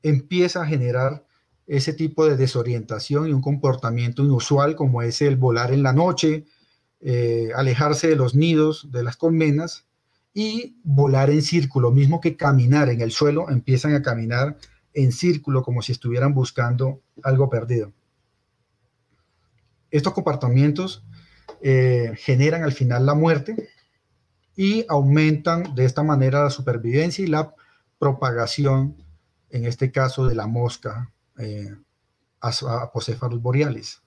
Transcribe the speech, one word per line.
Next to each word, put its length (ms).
empieza 600
a 40
generar 580
ese 240
tipo 340
de 100
desorientación 920
y 40
un 100
comportamiento 800
inusual 500
como 280
es 200
el 140
volar 360
en 120
la 80
noche, 540
eh, 540
alejarse 540
de 80
los 180
nidos, 560
de 140
las 120
colmenas 720
y 480
volar 480
en 120
círculo, 500
mismo 280
que 160
caminar 520
en 140
el 100
suelo, 380
empiezan 440
a 80
caminar 540
en 180
círculo 500
como 200
si 100
estuvieran 420
buscando 680
algo 280
perdido. 420
Estos 220
comportamientos, 920
eh, 560
generan 460
al 100
final 340
la 80
muerte 540
y 340
aumentan 840
de 100
esta 180
manera 420
la 60
supervivencia 720
y 40
la 260
propagación, 960
en 140
este 260
caso 360
de 80
la 120
mosca, 680
eh, 360
As-, 220
Apocephalus 800
borealis. 680